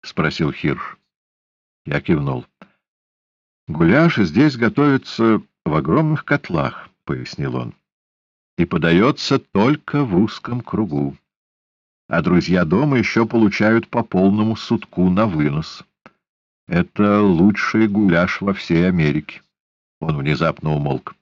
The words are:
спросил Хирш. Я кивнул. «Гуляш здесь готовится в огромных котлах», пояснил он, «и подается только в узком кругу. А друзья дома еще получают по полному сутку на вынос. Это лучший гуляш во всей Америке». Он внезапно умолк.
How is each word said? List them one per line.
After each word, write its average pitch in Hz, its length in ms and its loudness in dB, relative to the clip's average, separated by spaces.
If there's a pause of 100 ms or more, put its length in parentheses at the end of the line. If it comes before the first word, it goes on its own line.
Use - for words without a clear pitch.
спросил 78 480 -4
Хирш. - 460 -6 (880)
Я 143 160 -6
кивнул. 139 440 -4 (1200)
«Гуляш 92 500 2
здесь 113 400 2
готовится 117 840 0 (220)
в 78 120 -2
огромных 143 500 0
котлах», - 640 -4 (160)
пояснил 64 500 -8
он, 62 180 -8 (840)
«и - 80 0
подается 131 720 0
только 143 680 -2
в 101 140 0
узком 113 440 -2
кругу. 73 540 -4 (960)
А 85 140 0
друзья 87 420 2
дома 131 320 0
еще 113 300 0
получают 110 600 2
по 117 160 -4
полному 107 520 2
сутку 107 540 -2
на 101 180 2
вынос. 76 560 -4 (840)
Это 104 540 0
лучший 104 680 2
гуляш 95 540 0
во 98 120 -2
всей 87 340 0
Америке». 78 560 -2 (560)
Он 80 180 -4
внезапно 76 540 -2
умолк. 71 500 -4